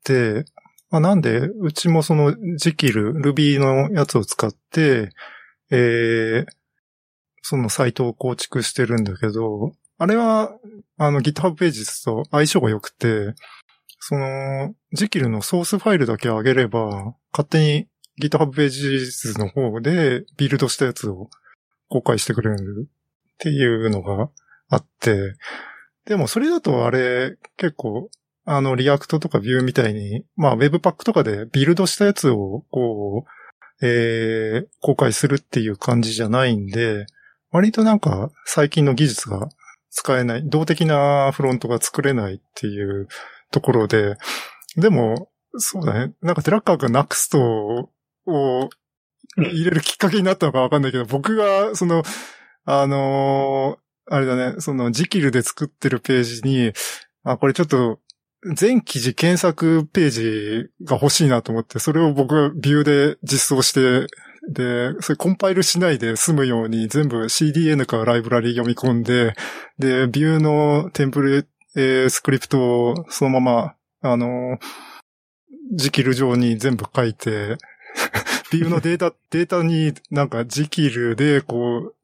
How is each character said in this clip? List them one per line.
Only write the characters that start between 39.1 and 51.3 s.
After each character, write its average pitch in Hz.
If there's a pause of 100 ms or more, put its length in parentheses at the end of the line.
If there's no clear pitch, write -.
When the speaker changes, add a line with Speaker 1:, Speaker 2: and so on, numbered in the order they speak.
Speaker 1:
が 101 (420)
使 -
え 123
な 117
い、 147
動 156
的 165
な 143
フ -
ロ 131
ン 120
ト 117
が 117
作 -
れ 139
な 110
い 95
っ 98 (140)
て -
い 101
う 98 (420)
と -
こ -
ろ 110
で、 101 (600)
で 180
も、 120 (260)
そ 196
う 156
だ 110
ね。 147
な 170
ん -
か、 160
テ -
ラ 208
ッ -
カ 185
ー -
が 127
ナ 135
ク -
ス -
ト 151 (840)
を 135 (680)
入 165
れ 175
る 165
き -
っ -
か 196
け 208
に 196
な 185
っ -
た 170
の 139
か 131
わ 127
か 147
ん -
な 131
い -
け 127
ど、 123
Speaker 2:
う -
ん。 -
Speaker 1:
僕 139